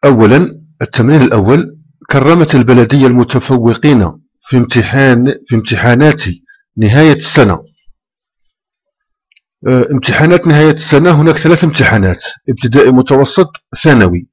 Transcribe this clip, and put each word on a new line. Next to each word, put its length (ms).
أولاً، 560
التمرين 400
الأول، 560
كرمت 440
البلدية 520
المتفوقين 1120
في 100
امتحان، 680
في 80
امتحانات 680
نهاية 380
السنة. 500
آه، 240
امتحانات 560
نهاية 240
السنة، 500
هناك 160
ثلاث 260
امتحانات، 600
ابتدائي، 420
متوسط، 600
ثانوي. 500